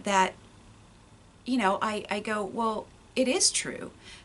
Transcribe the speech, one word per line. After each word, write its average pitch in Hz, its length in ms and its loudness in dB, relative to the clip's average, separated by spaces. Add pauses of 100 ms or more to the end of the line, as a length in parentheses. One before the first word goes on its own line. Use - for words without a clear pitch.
that, 190 300 4 (1120)
you 254 120 0
know, 196 240 4
I, 214 280 -2
I 208 100 -2
go, 214 240 -2
"Well, 220 420 -2 (300)
it 254 140 2
is 359 200 4
true." - 420 -6 (340)